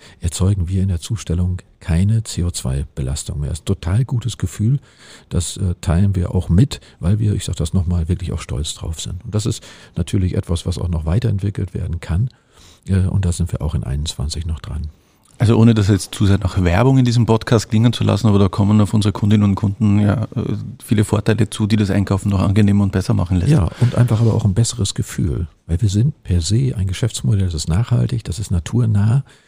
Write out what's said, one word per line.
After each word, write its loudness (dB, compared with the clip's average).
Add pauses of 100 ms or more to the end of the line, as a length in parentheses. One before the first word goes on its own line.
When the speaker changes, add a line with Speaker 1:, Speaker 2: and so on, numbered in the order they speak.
(200)
Speaker 1:
erzeugen 0
wir -2
in 0
der -2
Zustellung -4 (200)
keine 0
C -6
O -2
zwei -4
Belastung -6
mehr. -4
Ist -8
ein -20
total -2
gutes -4
Gefühl. -2 (480)
Das, -4
äh, -2
teilen 2
wir -2
auch -2
mit, 2 (200)
weil 0
wir, 0
ich -4
sag -6
das -4
nochmal, 0
wirklich -2
auch -4
stolz -6
drauf -8
sind. -10
Und -8
das -2
ist -4 (340)
natürlich -2
etwas, -4
was -2
auch -4
noch -2
weiterentwickelt -2
werden -6
kann. -2 (580)
Äh, 0
und 0
da 0
sind -4
wir -6
auch -2
in -4
einundzwanzig -6
noch -6
dran. -10 (500)
Speaker 2:
Also 4
ohne 6
das 2
jetzt 0
zu 2
sehr 4
nach -2
Werbung 4
in 4
diesem 2
Podcast 2
klingen 4
zu -2
lassen, 2
aber 4
da 4
kommen 4
auf 2
unsere 2
Kundinnen 2
und 4
Kunden 2
ja, 2
äh, -6 (280)
viele 2
Vorteile 0
zu, -2
die 2
das 2
Einkaufen 0
noch 2
angenehmer 4
und 0
besser 0
machen 0
lässt. 2
Speaker 1:
Ja, 2 (100)
und 2
einfach 2
aber 4
auch 2
ein 2
besseres -2
Gefühl, -4 (200)
weil -2
wir 2
sind 0
per 0
se 0
ein -2
Geschäftsmodell, 0
das -4
ist -6
nachhaltig, 0
das -6
ist -8
naturnah 2 (240)